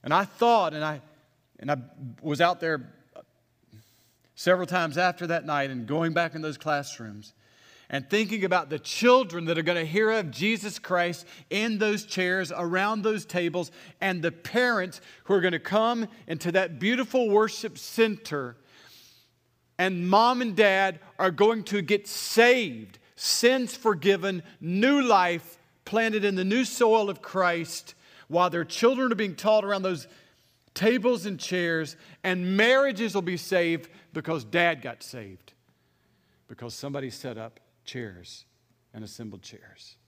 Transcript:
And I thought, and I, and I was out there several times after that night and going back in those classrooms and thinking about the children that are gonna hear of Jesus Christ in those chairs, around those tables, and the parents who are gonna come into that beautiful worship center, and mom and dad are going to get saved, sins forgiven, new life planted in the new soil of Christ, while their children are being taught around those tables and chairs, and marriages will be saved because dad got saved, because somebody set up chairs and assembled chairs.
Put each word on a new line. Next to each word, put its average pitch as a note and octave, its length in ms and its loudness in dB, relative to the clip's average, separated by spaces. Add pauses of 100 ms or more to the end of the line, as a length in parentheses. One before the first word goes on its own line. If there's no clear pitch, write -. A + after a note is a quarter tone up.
And C3+ 100 -2
I F#3+ 120 2
thought, G#3 480 2
and D3+ 100 -6
I, D3+ 180 -6 (580)
and C3+ 120 -4
I C#3+ 60 0 (440)
was D3+ 200 -2
out F3 180 2
there D#3 320 -4 (1400)
several F3+ 320 2
times E3 300 -2
after F3 300 0
that E3 180 -2
night C#3+ 240 -2
and B2 180 -8
going D#3+ 260 0
back E3 220 -2
in D#3 60 -10
those D3+ 160 -8
classrooms A#2 760 -8 (560)
and C#3 200 -8
thinking G#3 340 0
about F3 260 2
the D3+ 100 -6
children G#3+ 680 2
that D#3+ 120 0
are D#3+ 60 -2
gonna D#3+ 220 0
hear G#3 260 2
of G3+ 200 -2
Jesus G3+ 480 -2
Christ F3 460 -2 (240)
in G#3+ 280 -2
those G#3 260 0
chairs, F#3 500 -2
around F#3+ 500 -2
those G#3+ 220 -2
tables, E3+ 460 -4 (300)
and F#3 200 -2
the D#3+ 100 -2
parents G#3 680 -2 (240)
who G3 120 2
are F#3+ 40 4
gonna F3 200 0
come A3 480 0 (200)
into D#3+ 240 -4
that E3+ 280 0
beautiful A#3+ 500 0
worship G#3+ 480 2
center, D3+ 800 -2 (1200)
and F3+ 320 -2
mom A#3+ 320 6
and A3 140 -4
dad F#3+ 440 4 (200)
are F#3 120 2
going G#3 340 2
to G3+ 160 -2
get G3+ 260 0
saved, G#3+ 880 2 (180)
sins B3 600 2
forgiven, F#3+ 680 0 (180)
new G#3+ 420 2
life F3+ 580 2 (260)
planted G#3+ 400 0
in G3+ 100 0
the F#3 80 -2
new A3+ 220 2
soil A3 440 2
of F3 120 -8
Christ, E3+ 720 -4 (340)
while F3 220 2
their E3+ 160 -4
children B3+ 460 2
are A3+ 40 0
being F#3+ 200 -4
taught G#3+ 280 2
around G3 200 -2
those F3 240 -4 (680)
tables A3 540 2
and F#3+ 120 -6
chairs, E3+ 560 -2 (280)
and F#3 340 0
marriages A#3 560 2
will G3 80 0
be F3 160 -4
saved E3+ 520 -2 (220)
because D#3+ 320 -6
dad E3 380 0
got A#2+ 220 -12
saved, G2+ 500 -16 (920)
because A#2 260 -14
somebody C#3 380 -8
set A#2+ 260 -12
up A2 220 -14 (240)
chairs G2 640 -14 (480)
and A2 100 -16
assembled G2+ 400 -16
chairs. - 520 -20 (120)